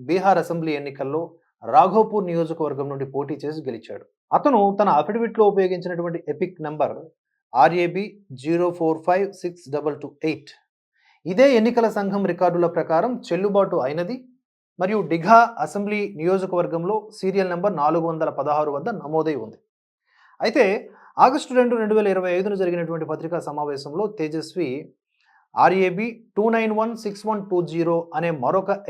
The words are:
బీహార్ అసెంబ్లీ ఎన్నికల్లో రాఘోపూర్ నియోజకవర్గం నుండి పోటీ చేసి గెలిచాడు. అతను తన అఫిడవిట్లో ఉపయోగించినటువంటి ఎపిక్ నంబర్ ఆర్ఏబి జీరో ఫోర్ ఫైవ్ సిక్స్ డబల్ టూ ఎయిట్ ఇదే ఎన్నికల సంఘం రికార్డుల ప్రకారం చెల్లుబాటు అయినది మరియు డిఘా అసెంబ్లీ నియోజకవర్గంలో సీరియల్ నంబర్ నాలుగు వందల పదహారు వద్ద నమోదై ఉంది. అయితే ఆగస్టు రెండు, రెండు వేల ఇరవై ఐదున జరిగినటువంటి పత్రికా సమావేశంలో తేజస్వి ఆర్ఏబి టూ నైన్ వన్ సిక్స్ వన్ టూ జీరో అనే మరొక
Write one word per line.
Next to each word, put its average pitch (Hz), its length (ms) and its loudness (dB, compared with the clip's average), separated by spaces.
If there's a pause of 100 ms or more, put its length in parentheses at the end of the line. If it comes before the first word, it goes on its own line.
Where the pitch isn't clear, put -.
బీహార్ 185 360 4
అసెంబ్లీ 165 360 -4
ఎన్నికల్లో 143 420 -6 (520)
రాఘోపూర్ 202 560 4
నియోజకవర్గం 160 640 -4
నుండి 139 140 -6 (100)
పోటీ 143 280 -4
చేసి 156 240 -8
గెలిచాడు. 113 380 -10 (320)
అతను 269 220 4 (200)
తన 208 100 4 (100)
అఫిడవిట్లో 220 520 0
ఉపయోగించినటువంటి 175 680 -2 (140)
ఎపిక్ - 340 -8
నంబర్ 147 280 -2 (680)
ఆర్ఏబి 175 420 2 (380)
జీరో 170 240 2 (100)
ఫోర్ 160 300 0
ఫైవ్ 190 200 2 (140)
సిక్స్ 175 340 -10
డబల్ 147 260 -2
టూ 143 60 -10 (220)
ఎయిట్ 139 220 -6 (760)
ఇదే 190 220 6 (120)
ఎన్నికల 233 380 2
సంఘం 202 340 -2
రికార్డుల 175 360 2 (100)
ప్రకారం 170 360 0 (140)
చెల్లుబాటు 196 580 2
అయినది 175 320 -4 (640)
మరియు 202 180 0 (120)
డిఘా 170 260 6 (280)
అసెంబ్లీ 202 360 -4 (180)
నియోజకవర్గంలో 175 760 -2 (240)
సీరియల్ 190 340 -2
నంబర్ 180 200 -2 (100)
నాలుగు 160 260 2
వందల 160 200 -2 (100)
పదహారు 147 380 0
వద్ద 175 120 -6 (140)
నమోదై 156 400 -2
ఉంది. 107 140 -14 (880)
అయితే 247 180 4 (640)
ఆగస్టు 262 340 2
రెండు, 240 220 4
రెండు 214 160 0
వేల 208 160 4
ఇరవై 185 240 0
ఐదున 196 240 -2
జరిగినటువంటి 165 500 -2
పత్రికా 160 260 -6 (100)
సమావేశంలో 147 580 -6 (120)
తేజస్వి 156 520 -6 (840)
ఆర్ఏబి 185 520 4 (300)
టూ 208 80 2 (100)
నైన్ 220 240 0
వన్ 226 140 -2 (100)
సిక్స్ 202 260 -8
వన్ 208 200 -2
టూ 180 80 0 (140)
జీరో 170 260 0 (200)
అనే 170 140 0 (120)
మరొక 190 280 0 (180)